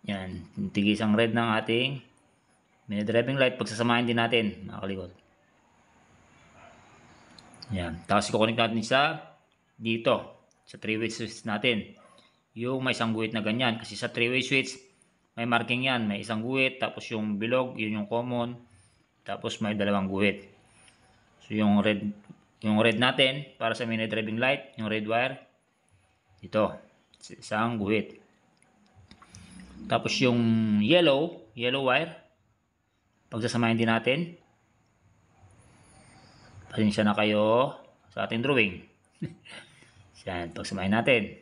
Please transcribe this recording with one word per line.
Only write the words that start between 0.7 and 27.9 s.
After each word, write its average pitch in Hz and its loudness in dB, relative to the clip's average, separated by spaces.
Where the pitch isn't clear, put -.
tigisang 107 2
red 113 4
ng 117 2
ating 113 0
mini 104 -2
driving 123 2
light. 127 4
Pagsasamahin 117 0
din 117 2
natin, 117 2
mga 101 -12
kalikot. 95 -8
Yan. 87 -6
Tapos, 101 2
kukonek 113 2
natin 113 0
sa 151 0
dito. 113 0
Sa - -20
three-way 107 -2
switch 110 -8
natin. 107 0
Yung 131 -4
may 127 0
isang 113 -2
guhit 110 -4
na 113 -4
ganyan. 113 -2
Kasi - -14
sa 120 -6
three-way 123 0
switch, 131 -2
may 117 -6
marking 120 0
yan. 123 0
May 101 -2
isang 110 -4
guhit. 131 0
Tapos, - -6
yung 107 -4
bilog, 120 -2
yun 107 -2
yung 101 -8
common. 120 -4
Tapos, 98 -6
may 104 0
dalawang 101 0
guhit. 98 0
So, 107 -6
yung 104 4
red, 104 0
yung 107 0
red 113 4
natin, 135 2
para 113 -2
sa 117 -4
mini 113 -2
driving 107 -4
light, 135 -2
yung 110 -4
red 107 -4
wire, 127 -2
ito, 98 0
isang 110 -2
guhit. 101 -2